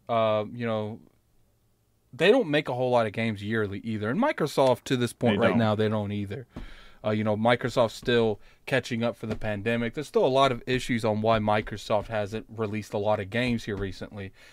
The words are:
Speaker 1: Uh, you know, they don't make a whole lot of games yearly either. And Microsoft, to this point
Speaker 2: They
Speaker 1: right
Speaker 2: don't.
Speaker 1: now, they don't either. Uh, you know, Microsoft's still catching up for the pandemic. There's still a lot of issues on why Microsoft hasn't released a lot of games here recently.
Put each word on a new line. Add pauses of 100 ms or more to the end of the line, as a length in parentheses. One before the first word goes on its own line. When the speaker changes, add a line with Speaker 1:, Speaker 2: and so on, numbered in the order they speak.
Speaker 1:
Uh,
you
know, (1120)
they
don't
make
a
whole
lot
of
games
yearly
either.
And
Microsoft,
to
this
point
Speaker 2:
They
Speaker 1:
right
Speaker 2:
don't.
Speaker 1:
now,
they
don't
either. (560)
Uh,
you
know,
Microsoft's
still (260)
catching
up
for
the
pandemic.
There's
still
a
lot
of
issues
on
why
Microsoft
hasn't
released
a
lot
of
games
here
recently. (220)